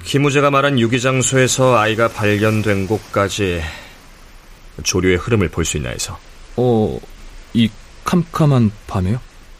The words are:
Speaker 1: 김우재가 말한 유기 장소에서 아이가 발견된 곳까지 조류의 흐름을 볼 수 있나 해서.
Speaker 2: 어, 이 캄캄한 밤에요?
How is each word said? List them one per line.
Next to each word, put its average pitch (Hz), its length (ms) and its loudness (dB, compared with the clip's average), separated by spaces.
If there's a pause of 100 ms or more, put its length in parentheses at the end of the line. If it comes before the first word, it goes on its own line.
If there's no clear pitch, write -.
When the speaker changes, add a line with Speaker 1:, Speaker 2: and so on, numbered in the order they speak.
Speaker 1:
김우재가 143 460 2
말한 139 300 2
유기 113 200 2
장소에서 131 760 2
아이가 110 300 2
발견된 104 800 0
곳까지 98 720 -2 (1200)
조류의 90 340 2
흐름을 101 320 0
볼 82 160 -4
수 - 120 -4
있나 65 120 -6
해서. 58 280 -10 (380)
Speaker 2:
어, 110 440 2 (540)
이 113 160 2 (340)
캄캄한 143 680 2 (160)
밤에요? 98 320 -2 (400)